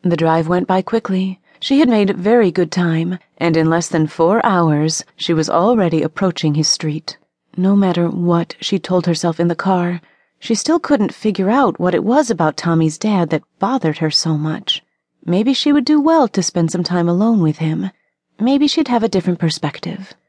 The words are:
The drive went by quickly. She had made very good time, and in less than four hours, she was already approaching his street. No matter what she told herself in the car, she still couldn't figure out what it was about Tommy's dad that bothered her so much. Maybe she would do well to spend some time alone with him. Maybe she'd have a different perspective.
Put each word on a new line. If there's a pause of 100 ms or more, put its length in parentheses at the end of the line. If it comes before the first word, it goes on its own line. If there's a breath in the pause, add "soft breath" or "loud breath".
The
drive
went
by
quickly. (200 soft breath)
She
had
made
very
good
time, (180)
and
in
less
than
four
hours, (120)
she
was
already
approaching
his
street. (400)
No
matter
what
she
told
herself
in
the
car, (400 soft breath)
she
still
couldn't
figure
out
what
it
was
about
Tommy's
dad
that (160)
bothered
her
so
much. (420)
Maybe
she
would
do
well
to
spend
some
time
alone
with
him. (500)
Maybe
she'd
have
a
different
perspective. (140)